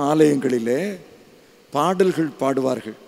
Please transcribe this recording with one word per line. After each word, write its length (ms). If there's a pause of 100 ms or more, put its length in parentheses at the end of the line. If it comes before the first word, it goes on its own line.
ஆலயங்களிலே 720 (920)
பாடல்கள் 680
பாடுவார்கள். 560 (100)